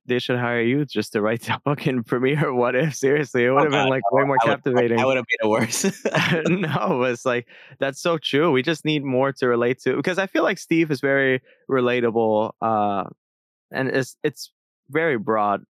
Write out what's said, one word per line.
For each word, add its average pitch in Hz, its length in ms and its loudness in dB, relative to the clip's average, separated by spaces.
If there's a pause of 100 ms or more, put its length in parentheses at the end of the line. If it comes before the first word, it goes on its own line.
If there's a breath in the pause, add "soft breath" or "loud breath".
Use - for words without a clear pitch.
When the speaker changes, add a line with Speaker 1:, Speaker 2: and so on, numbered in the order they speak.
Speaker 1:
they 123 120 0
should 123 200 -2
hire 120 240 -2
you 131 240 0
just - 260 -6
to 110 80 0
write 110 220 0
<laughs> - 0 -
the - 220 -6
fucking 135 400 -2
premiere 139 500 0
What 123 220 2
If, 143 180 0
seriously, 135 500 0
it 123 120 4
Speaker 2:
Oh, 143 100 4
Speaker 1:
would've 147 60 0
been, - 120 2
Speaker 2:
God, 131 40 0
Speaker 1:
like, 131 160 0
Speaker 2:
no, - 60 -2
Speaker 1:
way 135 140 2
more 139 180 0
Speaker 2:
I 117 60 2
would, - 100 0 (160)
like, 123 120 4
Speaker 1:
captivating. 117 160 2
Speaker 2:
I 131 40 2
would've 131 220 0
made 113 180 -2
it - 40 2
worse. 113 340 0 (200)
<laughs> - 100 -2
Speaker 1:
<laughs> 160 320 0
No, 170 580 0
it's 123 200 -2
like, 123 240 -2 (320 loud breath)
that's 139 200 -4
so 165 180 0
true, 151 340 2
we 127 100 2
just 151 220 -2
need 151 200 0
more 135 300 0
to - 140 -2
relate 120 340 2
to, 127 200 0
'cause 180 160 -2
I 190 80 0
feel - 160 -2
like 208 160 0
Steve 165 320 0
is 139 100 -4
very 135 400 2 (300 soft breath)
relatable, 117 920 0
uh, 104 440 0 (680)
and 131 180 -4
it's, - 340 -4
it's - 280 -8 (380)
very 151 280 0
broad, 104 540 0